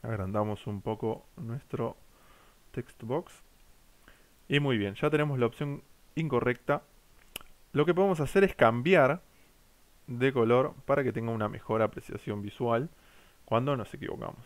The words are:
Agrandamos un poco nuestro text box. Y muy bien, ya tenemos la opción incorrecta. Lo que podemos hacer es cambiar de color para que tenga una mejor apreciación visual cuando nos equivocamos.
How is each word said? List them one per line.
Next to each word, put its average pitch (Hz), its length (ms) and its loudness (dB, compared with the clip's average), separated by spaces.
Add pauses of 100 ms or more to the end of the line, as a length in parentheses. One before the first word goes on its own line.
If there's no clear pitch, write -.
Agrandamos 107 640 -2
un 101 160 -6
poco 110 420 -4 (140)
nuestro 113 580 -8 (760)
text - 320 -12
box. 135 400 -6 (1040)
Y 143 100 2
muy 135 200 2
bien, 98 160 -2
ya 151 160 -2
tenemos 147 260 0
la 120 80 2
opción 143 380 -6 (320)
incorrecta. 127 680 -2 (880)
Lo 143 140 2
que 175 80 2
podemos 185 260 2
hacer 175 240 2
es 190 120 0
cambiar 135 680 6 (840)
de 127 260 0
color 127 400 4 (120)
para 143 180 0
que 120 100 -2
tenga 113 180 -4
una 107 160 -2
mejor 110 360 -2
apreciación 104 580 -6
visual 117 480 -2 (560)
cuando 127 320 0
nos 104 160 -10
equivocamos. - 520 -10